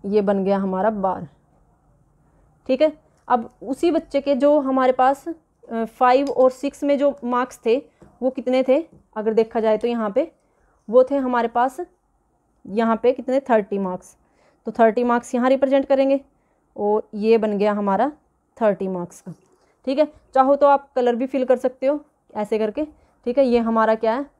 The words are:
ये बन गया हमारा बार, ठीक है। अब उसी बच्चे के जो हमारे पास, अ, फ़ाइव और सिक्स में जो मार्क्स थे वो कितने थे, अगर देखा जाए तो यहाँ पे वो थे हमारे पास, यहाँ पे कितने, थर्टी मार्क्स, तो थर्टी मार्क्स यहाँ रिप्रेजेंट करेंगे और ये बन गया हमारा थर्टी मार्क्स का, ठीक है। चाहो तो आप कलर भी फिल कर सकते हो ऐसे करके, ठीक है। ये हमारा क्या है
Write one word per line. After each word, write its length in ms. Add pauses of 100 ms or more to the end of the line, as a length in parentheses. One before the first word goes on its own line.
ये 160
बन 200
गया 140
हमारा 340
बार, 360 (1400)
ठीक 120
है। 100 (360)
अब 220 (140)
उसी 280
बच्चे 300
के 160
जो 240
हमारे 320
पास, 340
अ, 580
फ़ाइव 460
और 220
सिक्स 300
में 140
जो 180 (100)
मार्क्स 400
थे 120 (440)
वो 100
कितने 320
थे, 200 (320)
अगर 180
देखा 260
जाए 180
तो 100
यहाँ 240
पे 200 (580)
वो 140
थे 140
हमारे 320
पास, 300 (880)
यहाँ 320
पे 140
कितने, 300
थर्टी 380
मार्क्स, 360 (520)
तो 40
थर्टी 320
मार्क्स 320
यहाँ 140
रिप्रेजेंट 360
करेंगे 340 (560)
और 400
ये 220
बन 200
गया 160
हमारा 380 (460)
थर्टी 320
मार्क्स 320
का, 120 (540)
ठीक 120
है। 120 (240)
चाहो 200
तो 120
आप 280
कलर 200
भी 120
फिल 180
कर 140
सकते 260
हो 140 (340)
ऐसे 260
करके, 260 (400)
ठीक 120
है। 80
ये 160
हमारा 340
क्या 180
है 120 (140)